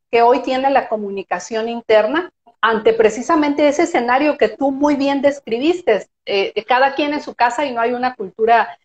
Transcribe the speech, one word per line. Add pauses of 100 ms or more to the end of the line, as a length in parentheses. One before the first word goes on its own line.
(100)
que
hoy
tiene
la
comunicación
interna (320)
ante
precisamente
ese
escenario
que
tú
muy
bien
describiste, (160)
eh,
de
cada
quien
en
su
casa
y
no
hay
una
cultura,